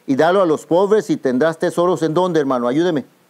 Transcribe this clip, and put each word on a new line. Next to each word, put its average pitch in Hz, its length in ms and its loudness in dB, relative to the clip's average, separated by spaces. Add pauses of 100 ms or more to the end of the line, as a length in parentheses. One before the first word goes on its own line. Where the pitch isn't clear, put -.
y 139 100 -2
dalo 170 260 2
a 185 40 2
los 151 200 -2
pobres 185 440 0
y 156 80 -2
tendrás 147 420 -2
tesoros". 175 440 -2
¿En 156 100 -2
dónde, 180 260 0
hermano? 127 280 -2
Ayúdeme. 151 380 -2 (240)